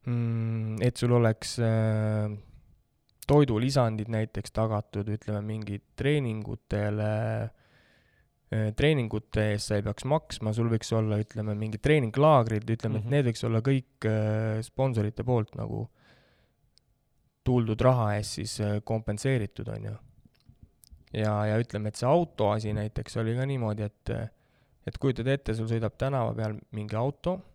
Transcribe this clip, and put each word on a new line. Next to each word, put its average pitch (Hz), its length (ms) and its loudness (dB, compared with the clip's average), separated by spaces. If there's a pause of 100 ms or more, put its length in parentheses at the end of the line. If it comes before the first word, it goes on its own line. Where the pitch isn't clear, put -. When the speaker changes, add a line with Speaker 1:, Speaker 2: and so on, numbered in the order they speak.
Speaker 1:
Mm, 113 760 -2
et 123 160 2
sul 120 160 2
oleks, 117 480 2
äh, 107 680 2 (960)
toidulisandid 120 800 4
näiteks 110 460 -4
tagatud, 107 580 -2
ütleme, 104 320 -4
mingid 107 380 -6 (160)
treeningutele, 107 1080 -2 (1400)
äh, 110 240 0
treeningute 113 680 0 (100)
eest 104 160 -4
sa 104 80 2
ei 101 80 -2
peaks 104 240 -6
maksma, 110 480 -2
sul 117 160 2
võiks - 240 -2
olla, 107 240 2
ütleme, 107 340 -4
mingid 107 300 -6
treeninglaagrid, 127 800 4
ütleme, 113 320 -2
Speaker 2:
Mhm. 107 80 -4
Speaker 1:
et 123 80 -4
need 143 160 2
võiks 113 160 -4
olla 113 160 2
kõik, 131 480 0
äh, 107 540 0
sponsorite 113 600 -2
poolt 117 320 0
nagu 110 320 -6 (1600)
tuldud 113 360 2
raha 120 360 4
eest - 220 -6
siis, 101 200 -6
äh, 104 220 0
kompenseeritud, 113 880 -2
on 107 160 -8
ju. 107 100 -8 (1160)
Ja, 107 320 0
ja 107 140 2
ütleme, 113 280 -2
et 107 80 -6
see 117 120 -2
auto 143 440 2
asi 107 220 -2
näiteks 107 440 -4
oli 113 180 0
ka 131 100 -2
niimoodi, 113 380 -2
et, - 260 -8 (800)
et - 100 -8
kujutad 123 300 0
ette, 139 260 -2
sul 113 140 -2
sõidab 113 300 -2
tänava 131 360 0
peal 110 240 -4 (140)
mingi 107 240 -6
auto 147 460 -2 (140)